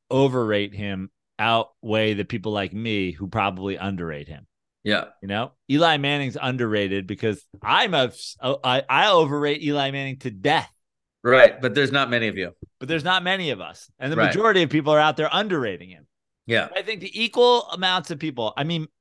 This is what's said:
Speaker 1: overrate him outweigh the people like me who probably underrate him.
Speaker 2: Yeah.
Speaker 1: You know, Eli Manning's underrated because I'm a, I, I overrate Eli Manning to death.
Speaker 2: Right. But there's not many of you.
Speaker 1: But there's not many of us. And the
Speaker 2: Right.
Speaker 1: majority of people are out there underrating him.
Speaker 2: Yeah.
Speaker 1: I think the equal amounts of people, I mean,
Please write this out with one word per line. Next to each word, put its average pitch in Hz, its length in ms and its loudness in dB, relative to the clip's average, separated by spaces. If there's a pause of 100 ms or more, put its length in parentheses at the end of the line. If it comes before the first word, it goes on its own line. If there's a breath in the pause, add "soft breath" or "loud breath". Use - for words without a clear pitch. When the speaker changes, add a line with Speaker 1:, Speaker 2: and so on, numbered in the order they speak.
(100)
Speaker 1:
overrate 117 640 2
him 98 360 -8 (280)
outweigh 110 760 0
the 101 100 -4
people 107 280 -6
like 101 220 -4
me 104 380 -4
who 90 160 -10
probably 98 500 -4
underrate 85 500 -8
him. 73 180 -16 (360)
Speaker 2:
Yeah. 104 240 -2 (160)
Speaker 1:
You 98 60 -12
know, 107 240 -6 (180)
Eli 156 260 4
Manning's 143 440 -2
underrated 104 680 -2
because 104 360 -4 (200)
I'm 175 320 2
a, 127 180 2 (300)
I, 131 440 0
I 156 220 4
overrate 147 540 2
Eli 143 300 -2
Manning 135 260 -6
to 131 120 -8
death. 135 400 -2 (520)
Speaker 2:
Right. 127 360 8
But 123 160 0
there's 139 180 2
not 135 180 0
many 117 180 0
of 92 80 -6
you. 90 180 -6 (260)
Speaker 1:
But 131 80 -14
there's 156 160 -2
not 180 180 0
many 185 280 -2
of 101 100 -4
us. 82 380 -18
And 135 140 -6
the 123 40 -2
Speaker 2:
Right. 110 100 4
Speaker 1:
majority 190 360 4
of 151 60 2
people 147 240 2
are 151 80 8
out 151 160 4
there 156 160 0
underrating 131 560 -2
him. 80 180 -20 (400)
Speaker 2:
Yeah. 110 300 0
Speaker 1:
I 196 60 -4
think 196 180 -8
the 196 220 -8
equal 240 480 4
amounts 185 400 -2
of 160 80 -8
people, 120 400 -4
I 143 60 -2
mean, 160 220 -4 (140)